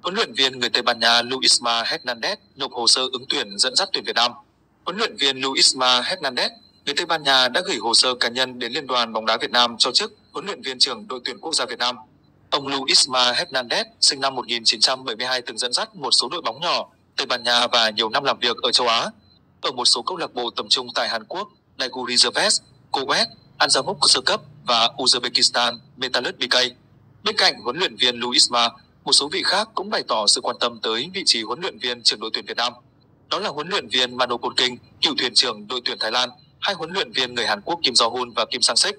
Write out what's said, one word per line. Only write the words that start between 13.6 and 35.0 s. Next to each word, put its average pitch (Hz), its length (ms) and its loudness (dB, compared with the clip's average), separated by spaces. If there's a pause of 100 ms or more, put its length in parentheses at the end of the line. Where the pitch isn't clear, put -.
sinh 139 200 2
năm 135 140 0
một 117 120 -6
nghìn 117 180 -4
chín 110 160 2
trăm 131 240 0
bảy 131 120 -6
mươi 123 100 -6
hai, 127 160 -2
từng 117 160 -12
dẫn 123 140 -4
dắt 208 220 -4
một 143 160 -4
số 120 180 2
đội 165 140 -6
bóng - 180 -6
nhỏ 151 300 -2 (260)
Tây 143 100 -4
Ban 123 160 -2
Nha 120 240 2
và 117 240 4
nhiều 110 180 0
năm 135 160 0
làm 120 140 2
việc 120 180 0
ở 123 160 -2
châu 123 140 4
Á. 120 200 2 (540)
Ở 156 120 -2
một 123 120 -4
số - 180 4
câu - 140 -4
lạc 139 180 -6
bộ 123 160 -2
tầm 117 180 -8
trung 123 260 0
tại 120 140 0
Hàn 110 160 -4
Quốc, - 240 -8 (300)
Daegu 127 300 -4
Reserves, 127 520 2 (320)
Kuwait, 151 340 0 (320)
Anzamuk - 380 2 (120)
Sơ - 120 6
Cấp 196 200 0 (260)
và 117 300 4
Uzbekistan, 120 840 2 (180)
Metalist 123 420 -2
B - 120 -2
K. - 60 4 (680)
Bên 214 120 0
cạnh 185 180 4 (100)
huấn 123 140 -2
luyện 156 180 -2
viên 123 200 2
Luisma, 120 520 2 (360)
một 139 80 0
số 208 160 2
vị 175 160 -4
khác 202 300 0
cũng 196 160 -6
bày 170 180 -2
tỏ 107 180 0
sự 127 140 4
quan 120 200 -4
tâm 117 220 -4
tới 120 320 -2
vị 190 120 -6
trí 117 160 2
huấn 117 180 -6
luyện 165 180 -8
viên 120 240 -6
trưởng 117 180 0
đội 110 140 -6
tuyển 110 120 -6
Việt 110 100 -8
Nam. 120 160 -2 (580)
Đó - 80 -2
là 202 100 -4
huấn 151 200 -6
luyện 170 200 -4
viên 123 280 0
Mano 120 200 0
Polking, 123 400 -2 (260)